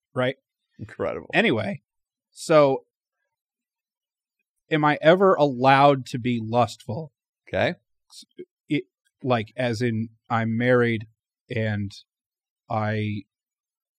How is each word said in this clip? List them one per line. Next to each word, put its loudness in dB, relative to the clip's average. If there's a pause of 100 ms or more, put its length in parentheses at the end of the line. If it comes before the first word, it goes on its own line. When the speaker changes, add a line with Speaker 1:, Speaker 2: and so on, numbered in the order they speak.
(140)
Speaker 1:
Right? -4 (420)
Speaker 2:
Incredible. -8
Speaker 1:
Anyway, -2 (480)
so 2 (1900)
am 0
I 0
ever 6
allowed 4
to -8
be -2
lustful? -4 (360)
Speaker 2:
Okay. -2 (360)
Speaker 1:
S-, -20 (440)
it, -4 (380)
like, -4
as -4
in -4 (220)
I'm -2
married 0 (440)
and -4 (800)
I, -4 (760)